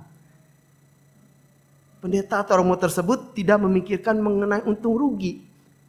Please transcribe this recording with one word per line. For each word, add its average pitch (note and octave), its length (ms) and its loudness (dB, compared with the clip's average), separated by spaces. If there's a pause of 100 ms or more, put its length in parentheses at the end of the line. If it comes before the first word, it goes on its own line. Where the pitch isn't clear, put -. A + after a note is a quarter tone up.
(2000)
Pendeta G3 400 -2
atau G3 160 4
romo F3+ 160 4
tersebut F3+ 560 -2
tidak G#3 300 2
memikirkan F#3+ 580 0
mengenai G3+ 480 0
untung A3 300 0
rugi A#3 420 -2 (480)